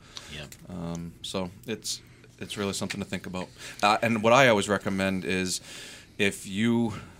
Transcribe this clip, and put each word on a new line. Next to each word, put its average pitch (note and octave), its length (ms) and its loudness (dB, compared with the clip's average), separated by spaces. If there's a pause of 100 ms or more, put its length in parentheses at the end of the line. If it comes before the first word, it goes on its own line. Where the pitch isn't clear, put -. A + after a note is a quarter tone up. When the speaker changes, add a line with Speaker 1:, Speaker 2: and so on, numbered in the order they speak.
(360)
Speaker 1:
Yep. D2 200 -14 (140)
Speaker 2:
Um, E2+ 520 -8
so F#2 280 -6 (160)
it's, - 360 -8 (380)
it's - 180 -10
really G2+ 160 -2
something G2 280 -6
to F#2 40 -4
think F#2+ 200 -6
about. F#2 240 -8 (320)
Uh, G#2 200 6
and A2+ 200 2
what A2+ 100 6
I C3 160 10
always G2+ 220 4
recommend F#2+ 560 0
is F#2 340 -2 (580)
if G2+ 300 0
you A2+ 460 0 (260)